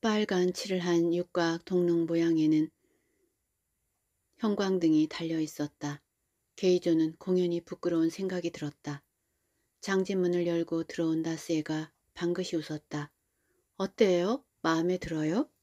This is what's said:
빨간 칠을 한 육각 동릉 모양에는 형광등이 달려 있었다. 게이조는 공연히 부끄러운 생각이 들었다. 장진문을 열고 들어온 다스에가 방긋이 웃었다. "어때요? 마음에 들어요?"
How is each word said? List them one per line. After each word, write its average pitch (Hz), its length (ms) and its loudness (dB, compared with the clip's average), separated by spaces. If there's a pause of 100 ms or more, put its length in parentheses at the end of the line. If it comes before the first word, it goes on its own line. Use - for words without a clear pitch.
빨간 208 520 2
칠을 190 260 -4
한 170 340 2
육각 170 520 -2
동릉 170 400 2
모양에는 160 640 2 (1700)
형광등이 185 720 2
달려 165 320 -6
있었다. 147 640 -6 (540)
게이조는 170 640 2
공연히 180 440 0
부끄러운 170 480 0
생각이 180 420 -4
들었다. 147 520 -10 (800)
장진문을 185 640 0
열고 165 380 -2
들어온 160 400 -2
다스에가 156 680 -4 (220)
방긋이 175 420 -4
웃었다. 151 560 -8 (680)
"어때요? 190 680 2 (160)
마음에 170 360 2
들어요?" 160 520 -2 (140)